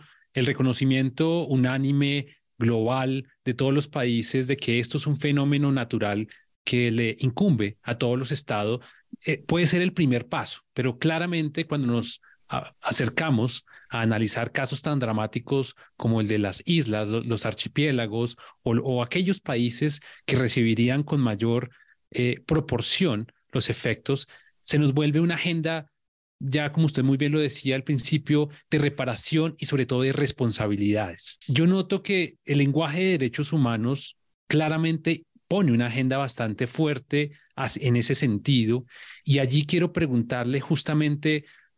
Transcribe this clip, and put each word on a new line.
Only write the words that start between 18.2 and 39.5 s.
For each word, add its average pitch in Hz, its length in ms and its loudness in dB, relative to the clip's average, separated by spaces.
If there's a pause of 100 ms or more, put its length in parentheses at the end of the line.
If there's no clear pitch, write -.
o, 123 80 0
o 123 320 0
aquellos 185 380 -2
países 120 580 -2 (260)
que 131 120 0
recibirían 120 680 2
con 147 160 -2
mayor, 117 520 0 (400)
eh, 123 340 0
proporción 127 880 0 (180)
los - 180 0
efectos, 127 600 -4 (320)
se - 180 2
nos 143 140 2
vuelve 147 260 0
una 170 160 0
agenda, 165 560 -4 (460)
ya 143 360 -2
como 160 140 4
usted 143 140 -2
muy 135 140 4
bien 143 160 0
lo 156 80 2
decía 135 380 -2
al 135 80 -6
principio, 147 640 0 (200)
de 156 80 2
reparación 143 800 0
y - 100 -6
sobre 131 180 0
todo 123 160 0
de 135 100 2
responsabilidades. 104 1400 -2
Yo 147 180 4
noto 190 380 2
que 185 400 -2
el 143 140 0
lenguaje 143 420 2
de 185 120 2
derechos 143 420 -2
humanos 123 640 0 (300)
claramente 160 760 0 (240)
pone 180 240 4
una 120 160 4
agenda 131 300 0
bastante 123 500 -2
fuerte 147 640 -2 (240)
as-, 131 220 -2
en 123 180 2
ese 120 200 2
sentido, 120 720 2 (380)
y 139 160 2
allí 135 260 2